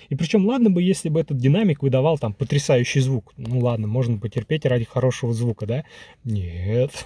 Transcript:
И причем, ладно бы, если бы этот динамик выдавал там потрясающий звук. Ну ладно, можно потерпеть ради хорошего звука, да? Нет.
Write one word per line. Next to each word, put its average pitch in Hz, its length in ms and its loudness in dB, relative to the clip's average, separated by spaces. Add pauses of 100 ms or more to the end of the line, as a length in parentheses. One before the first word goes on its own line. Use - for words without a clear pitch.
И 143 60 -2
причем, 185 320 2
ладно 240 240 4
бы, 175 100 2
если 180 280 0
бы 156 100 2
этот 151 180 -2
динамик 147 460 2
выдавал 139 340 2
там 110 160 -4
потрясающий 135 680 0
звук. 127 360 -2
Ну 123 220 -4
ладно, 117 280 -2
можно 117 300 0
потерпеть 113 480 -4
ради 123 200 0
хорошего 127 460 -2
звука, 113 360 -4
да? 123 160 -4 (400)
Нет. 101 840 -2